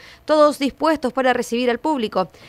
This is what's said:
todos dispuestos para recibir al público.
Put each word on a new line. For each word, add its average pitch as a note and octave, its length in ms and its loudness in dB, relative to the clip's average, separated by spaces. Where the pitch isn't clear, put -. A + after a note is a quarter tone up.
todos D4+ 360 4
dispuestos C#4+ 520 -2
para B3+ 200 0
recibir B3 360 -2
al A#3+ 120 -2
público. G#3+ 480 -2